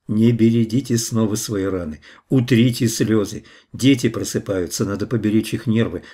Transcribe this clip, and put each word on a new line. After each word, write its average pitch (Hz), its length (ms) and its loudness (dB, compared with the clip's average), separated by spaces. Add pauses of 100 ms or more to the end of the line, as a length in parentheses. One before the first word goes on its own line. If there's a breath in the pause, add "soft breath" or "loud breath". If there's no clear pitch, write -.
Не 113 240 4
бередите 113 640 2
снова 110 380 -2
свои 104 300 -4
раны, 87 360 -6 (300 loud breath)
утрите 123 580 2
слёзы. 107 560 -2 (300 loud breath)
Дети 123 340 2
просыпаются, 98 800 -4
надо 98 200 -4
поберечь 107 460 0
их - 140 -6
нервы, 107 360 0 (120 loud breath)